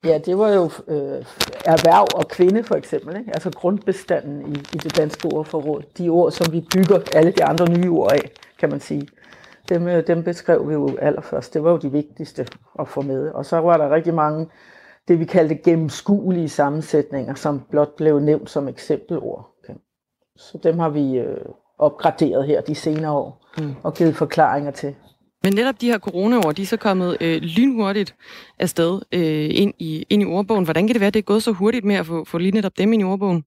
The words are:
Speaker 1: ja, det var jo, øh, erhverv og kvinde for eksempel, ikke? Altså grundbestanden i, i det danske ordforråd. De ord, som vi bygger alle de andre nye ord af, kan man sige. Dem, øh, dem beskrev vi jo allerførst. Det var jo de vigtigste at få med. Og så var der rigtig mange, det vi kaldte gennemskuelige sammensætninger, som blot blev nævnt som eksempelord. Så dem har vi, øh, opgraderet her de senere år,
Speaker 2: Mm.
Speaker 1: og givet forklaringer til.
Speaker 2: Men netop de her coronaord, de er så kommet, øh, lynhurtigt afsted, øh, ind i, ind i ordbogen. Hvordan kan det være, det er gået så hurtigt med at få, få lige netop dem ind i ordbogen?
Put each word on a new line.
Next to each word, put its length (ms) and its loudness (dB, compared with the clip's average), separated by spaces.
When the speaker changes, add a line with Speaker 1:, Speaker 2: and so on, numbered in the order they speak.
Speaker 1:
ja, 120 4
det 200 -2
var 120 4
jo, 140 4
øh, 380 -6
erhverv 500 6
og 120 -2
kvinde 360 2
for 120 -2
eksempel, 440 -6
ikke? 140 -12
Altså 180 -6
grundbestanden 1040 -4
i, 40 -6
i 180 -12
det 200 -4
danske 300 -2
ordforråd. 560 -4
De 120 -2
ord, 220 4
som 220 -2
vi 220 -4
bygger 240 4
alle 180 6
de 120 2
andre 260 2
nye 200 2
ord 240 2
af, 180 0
kan 100 0
man 100 -6
sige. 280 -8
Dem, 180 0
øh, 200 0
dem 160 0
beskrev 460 0
vi 40 -2
jo 280 -2
allerførst. 520 -4
Det 100 -2
var 80 4
jo 60 4
de 140 -4
vigtigste 540 -6
at 80 -6
få 140 -8
med. 280 -4
Og 160 -8
så 120 -2
var 200 4
der 140 2
rigtig 220 2
mange, 340 0
det 120 6
vi 60 0
kaldte 300 2
gennemskuelige 960 0
sammensætninger, 840 -2
som 360 -4
blot 260 0
blev 240 2
nævnt 300 0
som 180 -4
eksempelord. 800 -8
Så 260 -20
dem 160 2
har 100 2
vi, 280 0
øh, 200 -4
opgraderet 680 2
her 140 2
de 140 -6
senere 360 -4
år, 260 -4
Speaker 2:
Mm. 260 -6
Speaker 1:
og 100 -4
givet 220 2
forklaringer 560 0
til. 240 -10
Speaker 2:
Men 100 4
netop 280 0
de 100 0
her 80 0
coronaord, 560 0
de 60 -8
er 40 -6
så 120 -2
kommet, 440 0
øh, 200 0
lynhurtigt 760 0
afsted, 420 0
øh, 400 0
ind 280 2
i, 300 -8
ind 120 4
i 40 2
ordbogen. 380 -2
Hvordan 240 0
kan 60 0
det 80 0
være, 80 2
det 100 0
er 40 -6
gået 200 0
så 80 0
hurtigt 340 0
med 100 2
at 100 -2
få, 200 -6
få 120 -8
lige 140 0
netop 260 0
dem 160 2
ind 80 2
i 40 0
ordbogen? 420 0